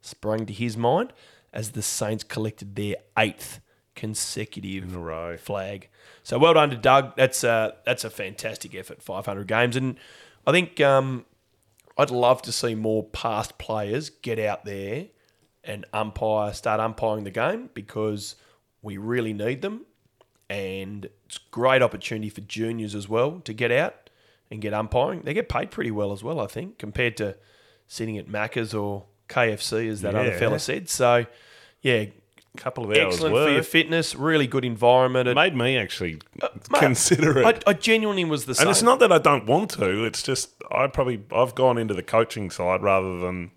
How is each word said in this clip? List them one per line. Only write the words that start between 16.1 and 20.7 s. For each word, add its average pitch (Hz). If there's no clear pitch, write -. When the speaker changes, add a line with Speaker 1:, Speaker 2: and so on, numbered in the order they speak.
Speaker 1:
start 107
umpiring 110
the 98
game 175
because 107
we 101
really 110
need 117
them. 214
And 98